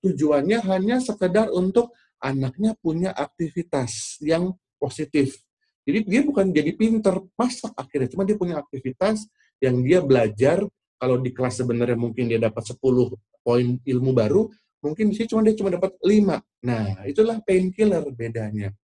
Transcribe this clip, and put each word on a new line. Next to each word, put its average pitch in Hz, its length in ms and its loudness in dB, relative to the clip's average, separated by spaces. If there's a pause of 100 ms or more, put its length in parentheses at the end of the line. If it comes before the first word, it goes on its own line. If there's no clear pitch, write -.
Tujuannya 151 560 2
hanya 196 400 0
sekedar 208 480 0
untuk 190 400 0 (320)
anaknya 135 560 -2
punya 165 400 -2
aktivitas 147 1040 -6
yang 165 320 0 (240)
positif. 143 640 -4 (440)
Jadi 185 240 0
dia 233 160 2
bukan 202 240 2
jadi 151 240 0
pinter 214 400 2 (240)
masak 240 400 -4
akhirnya, 131 320 -4
cuma 196 160 -4
dia 208 80 0
punya 175 240 -4
aktivitas 185 720 -4 (320)
yang 127 240 2
dia 175 160 4
belajar. 131 640 2 (320)
Kalau 127 240 0
di 127 80 -2
kelas 127 320 -4
sebenarnya 120 320 0
mungkin 117 320 -2
dia 113 160 0
dapat 110 240 -2
sepuluh 123 480 2 (320)
poin 123 320 2
ilmu 127 320 -2
baru, 131 400 2 (320)
mungkin 185 320 0
di - 80 -4
sini 226 80 -4
cuma 220 160 2
dia 220 80 6
cuma 202 160 -2
dapat 180 320 -2
lima. 202 400 4 (240)
Nah, 107 400 -2
itulah 220 400 2
painkiller 185 640 2
bedanya. 110 640 -6 (160)